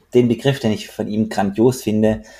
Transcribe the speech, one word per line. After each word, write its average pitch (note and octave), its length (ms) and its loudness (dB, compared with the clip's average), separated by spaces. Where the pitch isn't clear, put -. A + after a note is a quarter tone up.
Den B2 140 4
Begriff, C3 320 0
den A2 120 0
ich G2+ 160 -8
von G#2 200 -8
ihm G#2+ 200 -2
grandios A2 540 0
finde, G#2+ 400 0